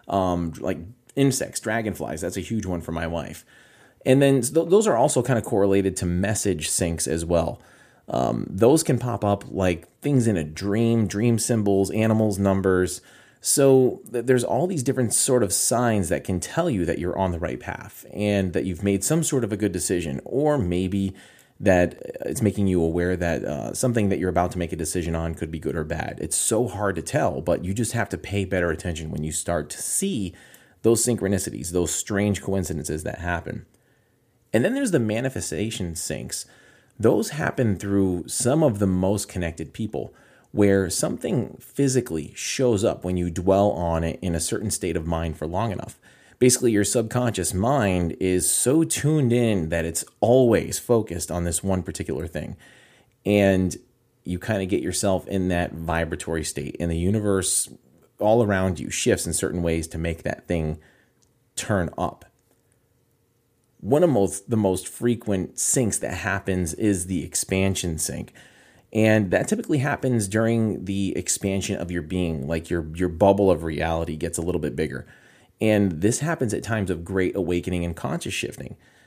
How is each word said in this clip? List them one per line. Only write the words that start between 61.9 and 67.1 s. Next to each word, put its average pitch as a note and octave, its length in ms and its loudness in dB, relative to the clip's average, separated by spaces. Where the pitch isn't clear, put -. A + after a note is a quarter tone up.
up. - 280 -6
One C#3 220 4
of E3+ 60 6
most, G2 400 2
the A#2 80 2
most F#2 300 2
frequent A2+ 680 -2
syncs - 440 0
that - 160 -4
happens F#2 580 -2
is G2 340 0
the F2+ 160 -2